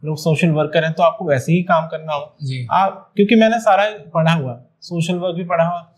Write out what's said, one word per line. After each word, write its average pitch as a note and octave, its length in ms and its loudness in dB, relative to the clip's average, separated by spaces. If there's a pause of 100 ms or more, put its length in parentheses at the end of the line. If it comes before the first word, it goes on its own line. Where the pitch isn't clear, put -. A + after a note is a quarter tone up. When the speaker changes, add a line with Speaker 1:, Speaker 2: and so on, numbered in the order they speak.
Speaker 1:
लोग D3+ 120 -6
social D#3+ 320 0
वर्कर D#3 340 0
हैं, D#3+ 100 -2
तो F3+ 100 0
आपको E3 220 2
वैसे D3 280 0
ही F3+ 100 2
काम E3 240 0
करना D#3+ 260 -8
हो। D3 300 -8
Speaker 2:
जी। C3 280 -8
Speaker 1:
आप, - 440 -2
क्योंकि G#3 200 4
मैंने A3 240 4
सारा G#3 300 2 (240)
पढ़ा E3 200 2
हुआ, B2+ 300 -6 (180)
social F3 340 -4
work F3 200 -4
भी F#3 80 -6
पढ़ा E3+ 200 0
हुआ, E3+ 340 -6